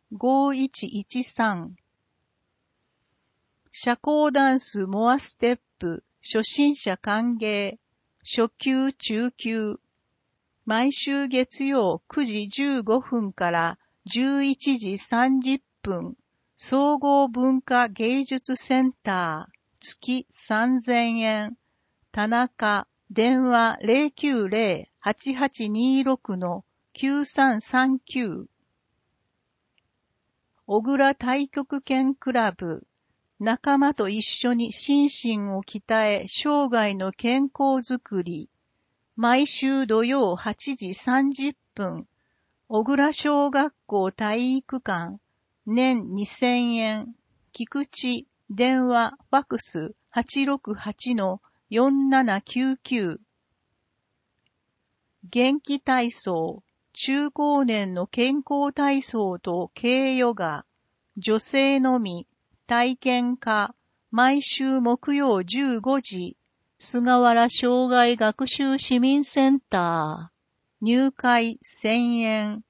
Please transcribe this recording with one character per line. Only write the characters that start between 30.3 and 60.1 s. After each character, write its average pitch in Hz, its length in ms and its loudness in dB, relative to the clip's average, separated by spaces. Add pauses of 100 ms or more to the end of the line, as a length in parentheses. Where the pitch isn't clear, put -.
小 214 160 0
倉 269 280 4
太 269 380 -2
極 277 340 -6
拳 269 320 0
ク - 180 -6
ラ 226 200 0
ブ。 170 340 -8 (520)
仲 226 380 0
間 277 160 4
と 208 160 -2
一 208 140 -4
緒 - 320 -2
に 233 180 -2
心 285 400 2
身 226 260 -4 (120)
を 196 120 -6
鍛 - 200 -12 (240)
え、 202 200 0
生 285 480 0
涯 208 200 2
の 190 180 -4
健 254 300 0
康 269 420 0
づ 254 140 -4
く 190 240 -4
り。 170 260 -8 (640)
毎 247 320 2
週 269 400 0
土 220 180 2
曜 240 320 2
八 - 380 -6
時 196 200 -10
三 269 360 2
十 269 220 -4 (220)
分。 170 340 -8 (580)
小 220 160 0
倉 277 300 2
小 285 380 0
学 285 240 0 (100)
校 190 260 0
体 240 460 -2
育 262 240 -6
館。 185 380 -6 (480)
年 233 480 0
二 202 100 -4
千 247 520 -2
円。 220 380 -4 (380)
菊 277 300 -6
池、 247 420 -6 (240)
電 254 380 2
話、 240 320 0 (100)
フ 269 80 0
ァ 277 40 4
ッ 277 40 -6
ク 233 160 -6
ス 160 340 -8 (140)
八 262 380 -2
六 277 260 -4
八 214 420 -6
の 190 280 -2 (260)
四 269 400 2
七 247 320 2
九 262 380 -2
九。 202 420 -4 (2000)
元 254 360 2
気 277 180 -4
体 254 320 0
操。 165 520 -6 (320)
中 285 360 -2
高 285 360 2
年 208 260 -2
の 180 140 -4
健 262 300 0
康 285 360 -2
体 277 300 2
操 196 360 -2
と 175 400 -4
軽 262 380 2